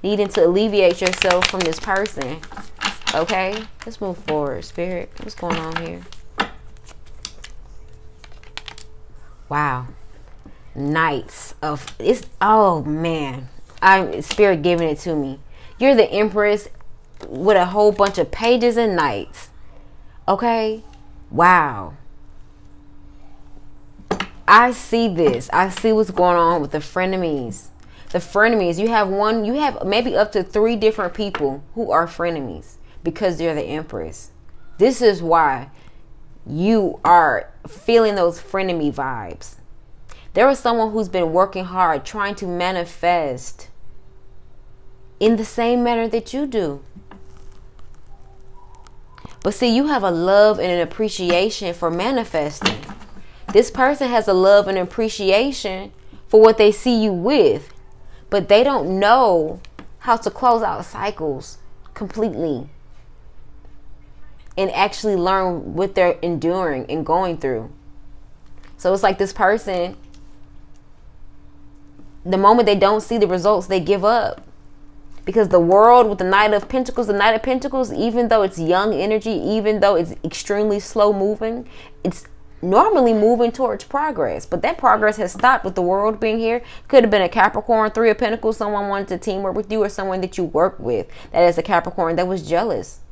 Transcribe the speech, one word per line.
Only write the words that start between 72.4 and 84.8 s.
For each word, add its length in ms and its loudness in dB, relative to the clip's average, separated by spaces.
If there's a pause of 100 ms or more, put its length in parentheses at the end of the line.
they 80 6
don't 280 4
see 160 -2
the 100 4
results, 400 0
they 100 0
give 260 0
up. 360 0 (840)
Because 260 2
the 100 8
world 480 8
with 100 -2
the 60 -2
Knight 300 4
of 140 -2
Pentacles, 380 -2
the 60 0
Knight 240 4
of 80 -4
Pentacles, 480 -2
even 360 0
though 140 4
it's 160 -2
young 360 2
energy, 360 -2
even 480 0
though 160 4
it's 200 -2 (100)
extremely 560 -2
slow 320 2
moving, 560 -4 (340)
it's 240 -6 (340)
normally 520 4
moving 400 2
towards 320 -4
progress. 600 -4
But 160 -4
that 160 -2
progress 400 2